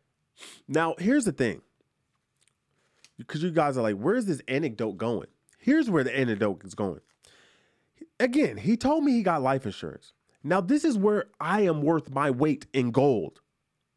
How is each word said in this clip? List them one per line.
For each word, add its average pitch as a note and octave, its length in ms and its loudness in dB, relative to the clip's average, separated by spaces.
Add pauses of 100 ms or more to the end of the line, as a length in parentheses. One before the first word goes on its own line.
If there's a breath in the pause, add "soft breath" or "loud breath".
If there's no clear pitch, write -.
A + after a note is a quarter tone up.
(680 loud breath)
Now, D#3+ 280 0
here's A#3 280 0
the E3+ 80 -2
thing. A#2 280 -2 (1700 soft breath)
'Cause D#3 160 -6
you F3+ 80 -2
guys D3 260 0
are B2 40 0
like, G#2+ 160 0
"Where's G3+ 300 -2
this C#3+ 200 -4
anecdote A#2+ 460 -4
going?" G#2+ 340 -4 (320)
Here's C#4 300 2
where D3+ 160 2
the B2 120 -4
anecdote G#2+ 460 0
is F#2 100 -16
going. F#2+ 280 -4 (1160 loud breath)
Again, B3 380 2
he G3+ 220 0
told D4 260 0
me C#4+ 80 2
he A#3 100 2
got E3+ 200 0
life C3+ 240 0
insurance. - 480 -10 (300)
Now, F3+ 180 0
this C#4+ 240 0
is B3+ 120 2
where G#3 280 2 (160)
I G3+ 220 0
am D#3+ 180 2
worth D#3 300 0
my C#3 200 0
weight C#3 400 0
in B2 200 0
gold, B2 500 2 (560)